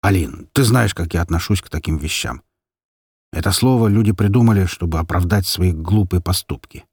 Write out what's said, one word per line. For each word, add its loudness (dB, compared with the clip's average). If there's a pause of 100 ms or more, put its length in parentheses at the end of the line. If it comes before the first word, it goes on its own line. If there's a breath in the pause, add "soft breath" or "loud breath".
Алин, -2
ты 2
знаешь, 2
как -8
я 0
отношусь -2
к -20
таким -4
вещам. -8 (920)
Это -2
слово 2
люди 4
придумали, 4
чтобы -4
оправдать 0
свои 0
глупые 0
поступки. -6